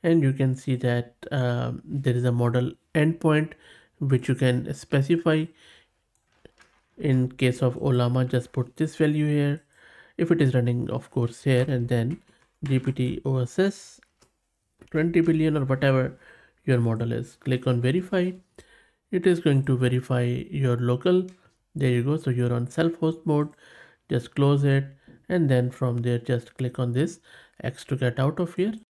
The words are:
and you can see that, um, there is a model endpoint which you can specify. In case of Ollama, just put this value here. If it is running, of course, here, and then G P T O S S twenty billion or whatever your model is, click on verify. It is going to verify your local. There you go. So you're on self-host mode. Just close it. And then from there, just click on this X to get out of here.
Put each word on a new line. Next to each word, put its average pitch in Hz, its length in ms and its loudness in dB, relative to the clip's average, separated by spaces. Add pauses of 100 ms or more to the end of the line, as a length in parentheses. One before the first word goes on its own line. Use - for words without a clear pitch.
and 170 200 4
you 135 100 4
can 135 240 0
see 135 180 -4
that, 120 400 -2 (160)
um, 123 540 -2
there 135 300 -2
is 120 100 -2
a 123 80 2
model 120 400 0 (220)
endpoint 156 580 2 (480)
which 135 280 0
you 131 60 2
can 127 400 0
specify. 156 720 0 (1500)
In 131 320 0
case 127 320 -2
of 127 140 0
Ollama, 127 520 0
just 127 240 -2
put - 240 -6
this 160 200 -4
value 151 300 0
here. 147 360 0 (560)
If 170 120 0
it 165 120 4
is 131 120 2
running, 123 360 0
of - 200 -6
course, 117 320 -4
here, 131 260 2
and 123 200 -2
then 120 320 -2 (440)
G 131 160 0
P 135 120 -2
T 127 320 -4
O 131 140 0
S 123 220 -4
S - 400 -4 (920)
twenty 165 300 2
billion 160 360 2
or 143 80 0
whatever 135 540 0 (480)
your 127 140 2
model 117 320 -2
is, 117 280 -8
click 127 260 -2
on 123 140 0
verify. 180 500 0 (800)
It 180 160 0
is 175 140 4
going 139 240 2
to 139 120 2
verify 123 460 0
your 123 540 -2
local. 135 500 0 (480)
There 135 160 0
you 120 140 0
go. 143 120 0
So 156 140 -4
you're 123 240 0
on 120 160 -4
self-host 165 540 -2
mode. 147 240 0 (600)
Just - 260 -4
close 139 300 2
it. 139 200 2 (440)
And 170 220 2
then 127 200 2
from 123 280 -4
there, 120 200 -2
just 120 360 -4
click 127 240 -6
on 120 140 -2
this 160 260 -2 (440)
X - 240 -10
to 139 100 -4
get 127 240 -2
out 143 180 0
of 175 160 -4
here. 214 200 -2 (160)